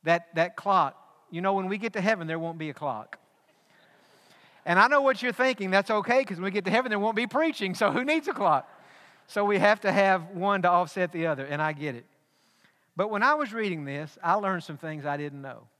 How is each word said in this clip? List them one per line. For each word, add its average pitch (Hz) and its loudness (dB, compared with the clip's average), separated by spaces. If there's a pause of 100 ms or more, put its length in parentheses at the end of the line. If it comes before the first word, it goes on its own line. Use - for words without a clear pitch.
That, 170 2
that 170 0
clock, 180 2 (340)
you 165 -8
know, 196 2
when 190 -2
we 202 -4
get 220 -6
to 214 -4
heaven, 185 0
there 160 -4
won't 165 -8
be 156 -6
a 135 -10
clock. 120 -8 (1500)
And 175 4
I 233 8
know 285 4
what 269 2
you're 247 -2
thinking. 247 0
That's 196 2
okay, 240 2
'cause 180 -8
when 185 -6
we 196 -2
get 190 -4
to 185 -2
heaven, 247 2
there 208 0
won't 214 0
be 233 0
preaching, 254 -2
so 202 2
who 240 -2
needs 302 0
a 359 -4
clock? 170 0 (580)
So 208 -2
we 202 2
have 208 4
to 196 0
have 190 2
one 196 -2
to 180 4
offset 180 0
the 165 -2
other, 135 -2
and 147 -4
I 156 0
get 147 -8
it. 120 -16 (920)
But 196 0
when 208 -2
I 277 4
was 285 -4
reading 190 -4
this, 143 -8
I 175 2
learned 190 -2
some 151 -10
things 156 -10
I 143 -2
didn't 143 -8
know. 120 -16 (120)